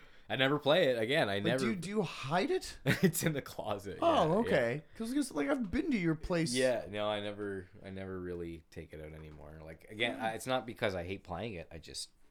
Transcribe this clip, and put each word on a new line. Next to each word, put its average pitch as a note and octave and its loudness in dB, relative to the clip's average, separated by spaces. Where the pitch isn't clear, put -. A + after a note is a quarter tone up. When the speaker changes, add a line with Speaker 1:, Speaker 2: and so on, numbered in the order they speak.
Speaker 1:
I A2 -2
never C3+ 4
play D3+ 6
it. A#2+ 2
Again, B2 4
I G2 0
Speaker 2:
Like, G2+ 0
Speaker 1:
never A#2 4
Speaker 2:
do - 2
you, G#3+ 0
do F3 -6
you G#3 2
hide E3 -2
it? - -2
Speaker 1:
<laughs> - 2
It's F#3 4
in F3 2
the C#3 -4
closet. G2+ -6
Speaker 2:
Oh, C#4 6
Speaker 1:
Yeah, E3+ 4
Speaker 2:
okay. C#3+ 2
Speaker 1:
yeah. - -10
Speaker 2:
'Cause, A3+ -6
'cause, C#4+ 0
like, C#4+ 0
I've B3+ -2
been C4 0
to A#3+ 2
your E3 2
place. E3 0
Speaker 1:
Yeah, B2+ 2
no, G#2 0
I G#2 0
never, G2+ -6
I G2 -10
never F#2+ -6
really E2+ -6
take D#2+ -12
it D#2 -12
out D#2 -12
anymore. D2+ -16
Like, D#2+ -16
again, A#2+ 0
Speaker 2:
Yeah. A2 -2
Speaker 1:
I, A2+ 0
it's A2+ -8
not B2+ 0
because A2 0
I F2 -4
hate F#2+ -6
playing F#2+ -6
it. E2 -10
I E2 -12
just - -12